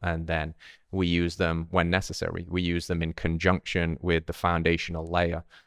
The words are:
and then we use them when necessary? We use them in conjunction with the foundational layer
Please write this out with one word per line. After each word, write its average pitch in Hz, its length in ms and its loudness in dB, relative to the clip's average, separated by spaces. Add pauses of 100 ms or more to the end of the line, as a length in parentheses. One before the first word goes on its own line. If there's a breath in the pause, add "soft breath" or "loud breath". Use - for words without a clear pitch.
and 82 240 -2
then 80 280 -2 (360 loud breath)
we 95 160 2
use 85 300 2
them 82 340 0
when 87 180 2
necessary? 87 600 -2
We 90 120 0
use 87 280 0
them 85 140 0
in 82 100 -2
conjunction 85 920 0
with 82 240 2
the 82 60 -6
foundational 85 720 0
layer 85 380 0 (220 soft breath)